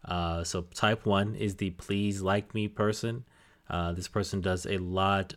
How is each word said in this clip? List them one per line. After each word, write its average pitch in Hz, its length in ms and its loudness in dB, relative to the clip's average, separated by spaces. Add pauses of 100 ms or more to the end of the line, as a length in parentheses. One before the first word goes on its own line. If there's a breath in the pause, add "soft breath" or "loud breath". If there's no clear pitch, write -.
Uh, 85 400 -2
so 90 180 -2 (120)
type 110 320 2
one 101 280 4
is 101 200 -2
the 95 160 -2
please 101 500 -2
like 98 340 0
me 107 140 0
person. 113 560 -2 (460 soft breath)
Uh, 85 220 0
this 90 160 -6
person 98 340 -2
does 92 240 0
a 98 120 0
lot 95 580 2